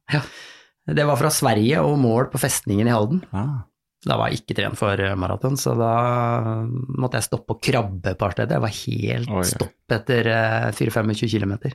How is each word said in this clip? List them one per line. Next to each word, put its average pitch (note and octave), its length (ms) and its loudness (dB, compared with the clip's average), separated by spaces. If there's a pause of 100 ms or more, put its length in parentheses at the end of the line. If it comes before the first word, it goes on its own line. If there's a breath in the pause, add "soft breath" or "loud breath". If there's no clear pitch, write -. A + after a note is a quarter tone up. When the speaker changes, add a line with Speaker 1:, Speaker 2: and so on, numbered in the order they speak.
(120)
Speaker 1:
Ja. D3 80 2 (680 loud breath)
Det D3 200 2
var C#3+ 120 2
fra D3+ 120 2
Sverige B2 520 4
og D3 160 4
mål B2 320 4
på - 100 -4
festningen A2+ 480 0
i A#2+ 60 4
Halden. A#2 260 2 (120)
Speaker 2:
Ah. B2 280 -2 (420)
Speaker 1:
Da - 140 0
var - 140 0
jeg - 100 -4
ikke - 160 -8
trent G2+ 220 -4
for, G2+ 180 0
eh, G2 180 0
maraton, G2 460 -2
så B2+ 160 0
da A2+ 140 2 (720)
måtte B2+ 540 -4
jeg A2 80 -2
stoppe - 260 -6
og - 100 -6
krabbe G2 520 -2
et - 40 -8
par G2 140 0
steder. A2+ 240 0
Jeg B2+ 80 0
var G#2+ 80 -2
helt A#2+ 580 -4
Speaker 2:
Oi, F#2+ 120 0
oi. F2+ 80 0
Speaker 1:
stopp - 420 -6
etter, A2+ 400 2
eh, A2+ 400 2
fire A#2 220 -2
femogtjue A2 340 0
kilometer. G#2 460 -2